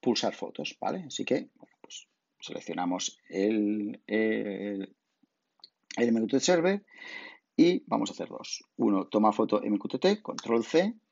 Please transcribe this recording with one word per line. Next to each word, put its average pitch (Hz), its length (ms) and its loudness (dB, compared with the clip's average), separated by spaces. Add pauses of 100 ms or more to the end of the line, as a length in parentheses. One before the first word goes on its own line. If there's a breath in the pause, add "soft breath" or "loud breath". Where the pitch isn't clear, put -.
pulsar 113 340 0
fotos, - 460 -10
¿vale? 185 260 -4
Así - 180 -8
que, - 300 -2
bueno, - 280 -20
pues - 260 -20 (320)
seleccionamos 87 880 -6
el, 104 800 0
el, 104 840 -2 (1040)
el 117 120 2
M 113 100 4
Q 110 80 0
T 135 120 2
T 127 60 -2
server 180 400 2 (720 loud breath)
y 175 300 6
vamos - 240 -2
a - 40 -12
hacer - 140 -10
dos. - 360 -12 (120)
Uno, 101 300 2
toma 107 260 4
foto 107 300 2
M 107 160 0
Q - 80 -6
T - 140 -4
T, 208 200 2
control 117 440 -2
C 190 320 2 (160)